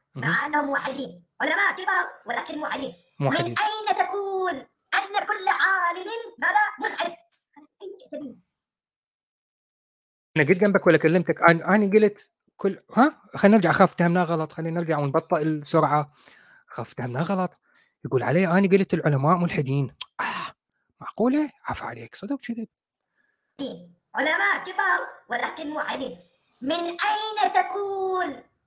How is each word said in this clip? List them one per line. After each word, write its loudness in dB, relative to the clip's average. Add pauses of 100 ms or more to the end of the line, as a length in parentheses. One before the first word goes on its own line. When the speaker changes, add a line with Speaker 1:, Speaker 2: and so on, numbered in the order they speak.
(160)
Speaker 1:
مع -6
Speaker 2:
مهم. 0
Speaker 1:
أنهم 0
موحدين، -6 (160)
علماء 2
كبار -2 (200)
ولكن -6
موحدين. -6 (260)
Speaker 2:
موحدين. 0
Speaker 1:
من -6
أين -2
تقول -4 (420)
أن -2
كل -6
عالم 0 (300)
ماذا؟ 0
ملحد. -6 (420)
من -20 (140)
أين -14
جئت -14
به؟ -14 (2000)
Speaker 2:
أنا 4
قلت 4
جنبك 2
ولا 8
كلمتك؟ 2
أنا، 6
أنا 2
قلت 2 (260)
كل، -4 (180)
ها؟ 4 (140)
خلينا 8
نرجع، 4
أخاف 6
اتهمناه 2
غلط، -2
خلينا -6
نرجع -2
ونبطئ 0
السرعة. 2 (560)
أخاف -12
اتهمناه -6
غلط. -2 (540)
يقول 0
علي 2
أنا 4
قلت 4
العلماء 2
ملحدين. -2 (240)
آه، -8 (440)
معقولة؟ 0 (140)
عفا -8
عليك، -14
صدق -8
كذب. -10 (1500)
Speaker 1:
علماء -2
كبار 0 (300)
ولكن -8
موحدين. -8 (300)
من -2
أين -2
تقول -2 (400)